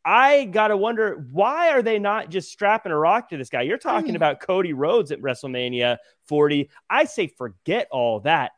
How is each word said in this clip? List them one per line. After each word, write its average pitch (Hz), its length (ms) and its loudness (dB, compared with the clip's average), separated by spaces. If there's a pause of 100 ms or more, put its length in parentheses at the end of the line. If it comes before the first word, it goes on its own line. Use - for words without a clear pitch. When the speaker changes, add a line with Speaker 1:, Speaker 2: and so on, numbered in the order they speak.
Speaker 1:
I 269 400 4
gotta 214 300 2
wonder, 208 560 -2
why 269 380 0
are 277 120 2
they 220 160 0
not 202 320 -2
just 180 220 -8
strapping 208 400 -2
a 151 60 0
rock 190 320 2
to 165 80 -10
this 131 120 -10
guy? 127 120 -2
You're 165 160 -2
talking 311 320 -2
Speaker 2:
Hmm. 180 80 -4
Speaker 1:
about 151 240 0
Cody 185 320 -2
Rhodes 151 400 0
at - 80 -8
WrestleMania 123 760 -2 (280)
forty. 147 440 2 (200)
I 240 160 2
say 190 220 -4
forget 139 600 -6
all 120 320 -2
that. 143 360 0